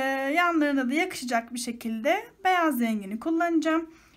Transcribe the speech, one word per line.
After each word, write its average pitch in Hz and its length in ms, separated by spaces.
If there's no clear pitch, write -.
yanlarına 294 540
da 262 40
yakışacak 247 600
bir 240 40
şekilde 240 720
beyaz 330 360
rengini 214 400
kullanacağım. 330 720